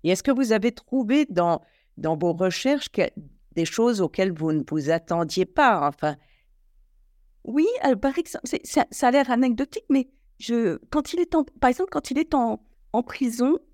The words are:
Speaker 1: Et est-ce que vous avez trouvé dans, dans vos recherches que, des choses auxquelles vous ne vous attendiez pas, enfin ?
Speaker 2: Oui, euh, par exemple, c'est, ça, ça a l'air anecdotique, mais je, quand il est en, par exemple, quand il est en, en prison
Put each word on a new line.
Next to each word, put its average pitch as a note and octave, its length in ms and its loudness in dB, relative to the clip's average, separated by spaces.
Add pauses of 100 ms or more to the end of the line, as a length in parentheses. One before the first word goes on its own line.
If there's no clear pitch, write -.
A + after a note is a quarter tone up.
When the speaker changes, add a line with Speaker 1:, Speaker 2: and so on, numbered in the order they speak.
Speaker 1:
Et D#3+ 60 2
est-ce F#3 120 0
que - 80 0
vous B3+ 220 2
avez A3 200 2
trouvé C4 540 0
dans, E3+ 360 0 (340)
dans D#3+ 200 -2
vos E3+ 160 0
recherches F#3 580 -2
que, G3+ 120 -2 (520)
des E3 100 -2
choses A3+ 360 0
auxquelles F#3+ 320 0
vous D#3 200 -2
ne D3+ 160 0
vous D3+ 220 -2
attendiez E3+ 560 -2
pas, G3 420 2
enfin ? D3 280 -2 (1300)
Speaker 2:
Oui, C#4+ 220 0 (200)
euh, C4 100 4
par C4+ 220 -2
exemple, - 280 -8
c'est, - 200 -6
ça, - 240 2
ça - 180 0
a - 20 6
l'air B3+ 200 2
anecdotique, B3+ 580 -2
mais C4+ 200 2 (300)
je, A#3 400 -2 (120)
quand D4 220 -2
il E4+ 80 -2
est F4 140 -2
en, D#4 100 4 (160)
par B3+ 100 6
exemple, F#4 200 -2
quand - 200 -6
il C4 80 -2
est E4 160 -2
en, A#3 280 0 (300)
en B3 100 0
prison A#3+ 560 0 (160)